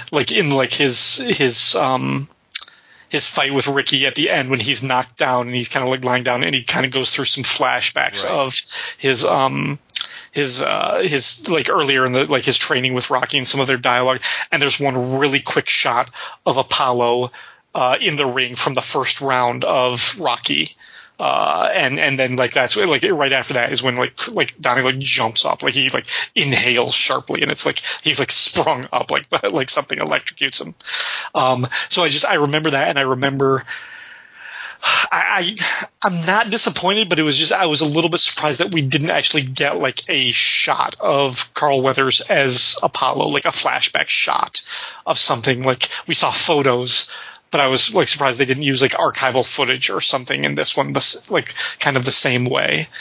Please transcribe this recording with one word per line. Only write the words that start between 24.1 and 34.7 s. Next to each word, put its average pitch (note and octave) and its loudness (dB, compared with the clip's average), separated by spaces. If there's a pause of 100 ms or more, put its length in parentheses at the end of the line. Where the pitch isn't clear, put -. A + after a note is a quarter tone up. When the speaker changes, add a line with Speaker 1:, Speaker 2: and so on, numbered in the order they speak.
Speaker 1:
like, F#3 -2
Donnie, C3 2
like, C3 0
jumps B2 0
up, - -2
like, C#3 0
he, C3+ 0
like, C3 -2 (260)
inhales B2 2
sharply, C3+ 0
and D3 -2
it's - -4
like C#3 -2 (200)
he's, D3+ 0
like, C#3 -2
sprung C3+ 0
up, B2 -2
like, C#3+ 0 (160)
<laughs> - 0
like C3+ -2
something D3 -2
electrocutes D3 -2
him. E3 -12 (640)
Um, B2+ 2 (220)
so F3+ 0
I D#3 2
just, C#3+ 2
I G3 2
remember D3+ 2
that, C#3 0
and D#3+ 0
I C#3 2
remember, C3+ 0 (1200)